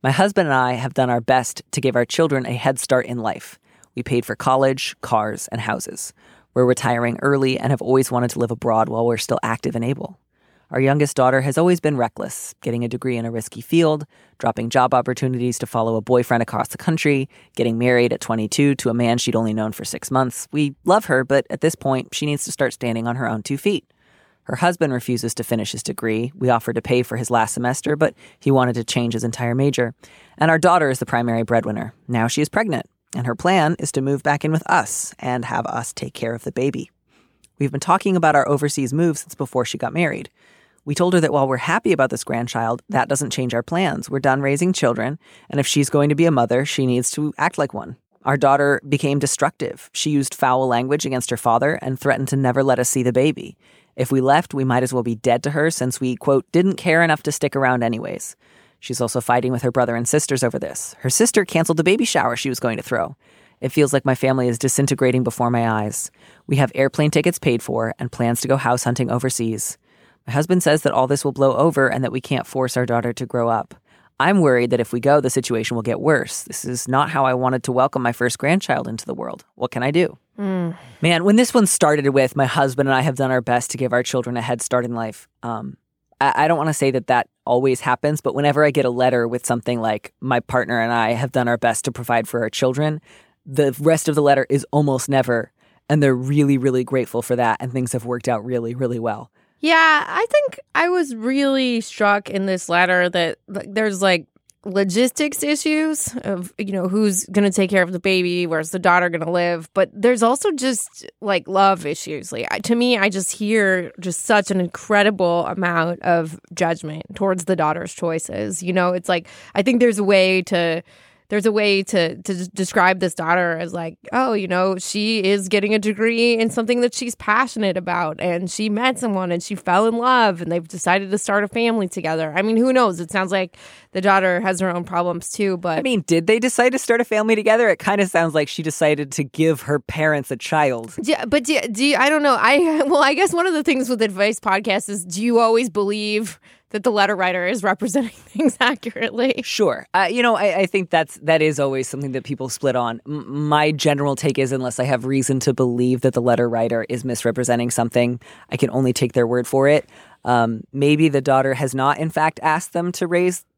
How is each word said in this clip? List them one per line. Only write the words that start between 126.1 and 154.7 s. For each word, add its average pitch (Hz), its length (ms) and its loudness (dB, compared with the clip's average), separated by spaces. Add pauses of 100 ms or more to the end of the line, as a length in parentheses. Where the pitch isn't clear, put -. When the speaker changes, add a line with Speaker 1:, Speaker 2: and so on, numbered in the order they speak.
Speaker 2:
in 226 140 0
something 233 300 0
that 240 120 2
she's 240 220 -6
passionate 214 640 -2
about, 175 440 -4
and 175 300 -2
she 214 180 -4
met 233 300 0
someone 196 320 -4
and 175 100 -2
she 208 140 -8
fell 190 320 2
in 226 100 0
love 233 460 2
and 160 80 -6
they've 170 160 -2
decided 190 460 -2
to 208 60 -2
start 202 260 0
a 202 40 -6
family 233 380 0
together. 160 480 -4
I 180 80 0
mean, 220 140 2
who 254 160 4
knows? 226 260 2
It 170 140 -10
sounds 190 180 -2
like 185 260 -4 (360)
the 190 80 -2
daughter 190 400 2
has 190 180 -2
her 185 160 -2
own 175 80 -2
problems 175 480 -4
too, 196 260 -2
but 170 220 -2
Speaker 1:
I - 40 -2
mean, 247 260 0
did 165 180 2
they 220 140 4
decide 247 300 2
to 262 100 -2
start 233 200 2
a 240 40 0
family 214 320 2
together? 220 320 4
It 185 100 4
kinda 196 300 0
sounds 165 260 0
like 151 140 2
she - 160 -8
decided 151 480 0
to 160 100 -4
give 151 400 0
her 147 160 -2
parents 151 540 -2
a 127 40 -4
child. 131 640 -2
Speaker 2:
Yeah, 254 260 -2
but 254 180 0
do, 294 160 0 (100)
do 220 140 -2
you, 285 120 2
I 262 120 4
don't 302 160 2
know. 269 160 4
I, 311 420 2
<laughs> 277 60 2
well, 285 160 4
I 277 100 2
guess 370 180 2
one 349 140 0
of 359 80 0
the 302 80 0
things 262 260 0
with 233 140 -2
advice 202 380 0
podcasts 202 480 -2
is, 202 160 -8
do 180 180 -8
you 233 160 4
always 226 320 4
believe 208 720 -2 (320)
that 208 120 -6
the 247 80 2
letter 202 240 2
writer 180 320 0
is 202 160 -2
representing 214 460 0
<laughs> - 40 -20
things - 460 -2
accurately? 240 800 -2
Speaker 1:
Sure. 170 500 -2
Uh, 185 160 4
you 233 140 0
know, 233 140 4
I, 185 240 2
I 196 60 4
think 185 240 -2
that's, 160 260 0
that 156 260 2
is 156 160 2
always 135 300 -2
something 135 240 -6
that 127 100 -6
people 131 260 -8
split 127 280 -2
on. 117 320 -2
M-, 147 400 -6
my 151 240 4
general 143 420 0
take 131 240 -2
is, 135 140 0
unless 127 260 -4